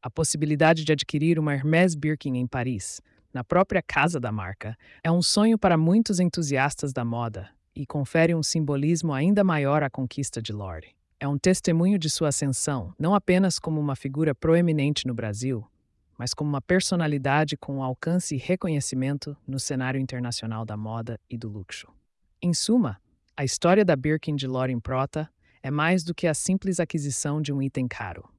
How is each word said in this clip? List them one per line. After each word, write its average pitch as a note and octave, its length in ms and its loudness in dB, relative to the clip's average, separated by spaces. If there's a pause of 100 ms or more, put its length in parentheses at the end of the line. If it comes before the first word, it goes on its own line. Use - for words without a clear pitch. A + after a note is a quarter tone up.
A A#2 80 -8
possibilidade D#3 720 2
de D#3 80 2
adquirir D#3 460 2
uma D3+ 160 0
Hermès D#3+ 400 4
Birkin D3 420 -2
em B2+ 100 -2
Paris, A#2+ 540 -6 (320)
na B2+ 100 -8
própria F#3 380 2
casa D#3 400 0
da A#2 100 -2
marca, G#2+ 460 -8 (260)
é D#3+ 80 0
um F3 120 4
sonho G#3+ 360 4
para - 200 4
muitos F#3 420 4
entusiastas C#3+ 720 0
da C3 100 -4
moda A#2 460 -4 (260)
e C#3+ 120 -8
confere E3 480 2
um D#3+ 80 0
simbolismo D3+ 720 0
ainda F#3+ 280 4
maior D3+ 400 2
à C#3 60 -2
conquista B2+ 540 -6
de A2 100 -8
Lori. F#2 420 -10 (240)
É C#3 80 -6
um C#3+ 120 -2
testemunho F#3 600 2
de D#3 120 -2
sua D#3 180 0
ascensão, C3+ 720 -2
não E3+ 160 2
apenas F#3+ 440 2
como D#3 220 -2
uma C#3+ 160 -2
figura C#3+ 380 0
proeminente D#3+ 720 2
no B2+ 80 -4
Brasil, A2+ 520 -4 (500)
mas B2 160 -6
como D3 160 -4
uma C#3+ 120 -2
personalidade D3+ 960 0
com C3+ 260 -6
alcance D3+ 540 -2
e - 20 -2
reconhecimento C#3+ 1080 -2
no C3+ 140 -6
cenário C3 420 -4
internacional A#2+ 640 -6
da G#2+ 120 -8
moda A2+ 420 -8 (100)
e B2 80 -10
do A2+ 120 -10
luxo. G2+ 400 -14 (520)
Em F3 140 0
suma, G#3+ 460 0 (360)
a C#3+ 80 -4
história F3+ 400 4
da E3+ 120 4
Birkin D3+ 400 -2
de C3+ 100 -4
Lauren B2+ 320 -2
Prota C3+ 500 -4 (320)
é C3+ 120 -6
mais D#3+ 320 2
do E3+ 100 -4
que - 140 0
a D3+ 60 2
simples F#3 440 -2
aquisição D3+ 640 -2
de C#3+ 100 -4
um C#3 80 -2
item C3+ 280 -2
caro. - 400 -10 (100)